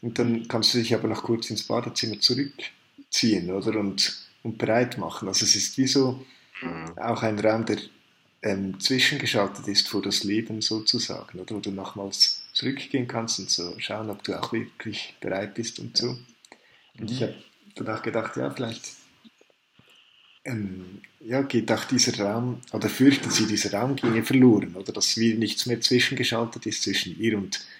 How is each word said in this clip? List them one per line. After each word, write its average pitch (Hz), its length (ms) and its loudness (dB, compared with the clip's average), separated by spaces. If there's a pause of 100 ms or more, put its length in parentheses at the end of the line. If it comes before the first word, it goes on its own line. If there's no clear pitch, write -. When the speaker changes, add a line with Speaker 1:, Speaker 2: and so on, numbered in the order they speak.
Speaker 1:
Und 120 180 -4
dann 117 300 2
kannst 113 240 2
du 123 60 2
dich 113 160 0
aber 110 120 2
noch 110 160 -4
kurz 113 260 -2
ins 107 140 -6
Badezimmer 117 560 -4
zurückziehen, - 1300 0
oder? 104 280 0
Und, 98 380 0 (260)
und 117 140 -6
bereit 120 400 2
machen. 95 320 -6
Also 98 160 0
es 95 100 6
ist - 220 -2
wie 131 100 4
so 131 380 2 (360)
Speaker 2:
Mhm. 85 360 -10
Speaker 1:
auch 113 260 -2
ein 107 160 0
Raum, 107 260 2
der, 104 120 0 (680)
ähm, 98 360 -2
zwischengeschaltet 127 880 2
ist - 180 2
vor 101 140 0
das 98 240 0
Leben 110 360 -2
sozusagen, - 800 -2
oder? 107 160 -10
Wo 104 60 -6
du 104 100 -6
nochmals 98 680 -2 (120)
zurückgehen 127 540 -2
kannst 113 320 -4
und 95 100 -6
so 87 300 -2
schauen, 107 300 -6
ob 98 140 -10
du 98 160 -4
auch - 140 -6
wirklich - 680 -8
bereit 98 340 -4
bist - 240 -8
und 120 180 -10
so. 127 200 0 (800)
Und 104 120 -8
ich 127 100 -4
Speaker 3:
Mhm. 113 40 0
Speaker 1:
hab - 80 -4 (420)
dann - 140 -10
auch 110 140 -6
gedacht, 110 340 -4
ja, 131 140 -2
vielleicht, 117 320 -8 (1600)
ähm, 98 560 -8 (200)
ja, 127 220 0
geht 117 280 2
auch 110 140 0
dieser 120 380 2
Raum, 120 360 0 (140)
oder 107 160 0
fürchtet 131 420 6
sie, 107 160 4
dieser 104 320 0
Raum 135 160 0
ginge 113 280 2
verloren, 113 520 8
oder 98 180 -10
dass - 240 0
wie 113 180 4
nichts 110 300 0
mehr 120 160 0
zwischengeschaltet 120 840 2
ist - 180 -4
zwischen 90 360 -2
ihr 107 180 2
und, 98 280 -6 (140)